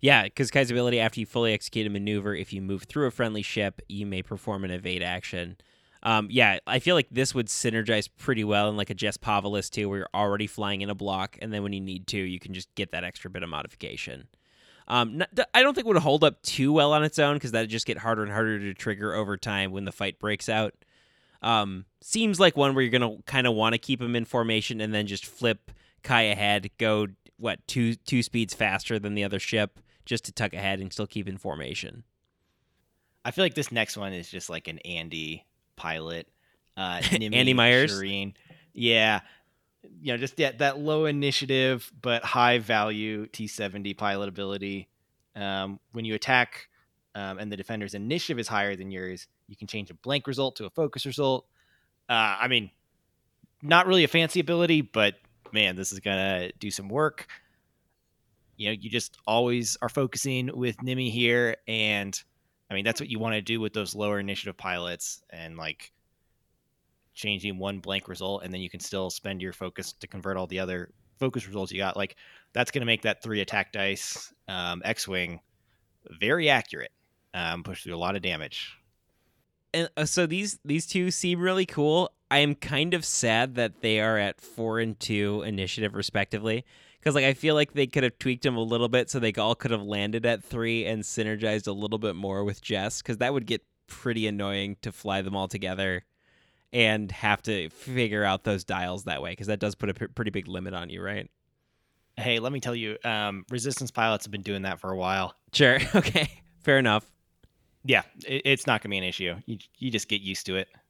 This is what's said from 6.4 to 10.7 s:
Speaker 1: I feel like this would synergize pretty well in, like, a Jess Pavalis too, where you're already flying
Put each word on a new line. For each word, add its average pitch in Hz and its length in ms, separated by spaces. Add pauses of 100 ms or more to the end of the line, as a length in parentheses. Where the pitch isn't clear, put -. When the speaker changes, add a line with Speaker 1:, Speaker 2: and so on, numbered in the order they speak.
Speaker 1:
I 127 120
feel 175 160
like 151 160
this 127 240
would 123 140
synergize 110 680
pretty 113 280
well 104 240
in, 107 80
like, 101 140
a 104 40
Jess 101 220
Pavalis 101 520
too, 104 200
where 98 100
you're 92 160
already 104 320
flying 101 360